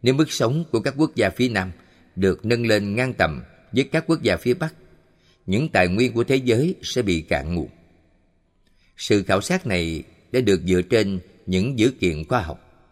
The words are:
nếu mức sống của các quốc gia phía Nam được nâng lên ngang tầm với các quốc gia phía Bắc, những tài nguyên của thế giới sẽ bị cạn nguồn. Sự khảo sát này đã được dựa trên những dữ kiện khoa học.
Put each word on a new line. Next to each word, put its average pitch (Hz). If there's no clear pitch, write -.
nếu 127
mức 147
sống 135
của 113
các 135
quốc 151
gia 104
phía 123
Nam 92
được 92
nâng 117
lên 101
ngang 127
tầm 78
với 127
các 160
quốc 160
gia 190
phía -
Bắc, 165
những 120
tài 92
nguyên 110
của 117
thế 135
giới 131
sẽ -
bị 90
cạn 76
nguồn. 80
Sự 101
khảo 95
sát 180
này 82
đã 127
được 98
dựa 90
trên 98
những 104
dữ 107
kiện 78
khoa 113
học. 78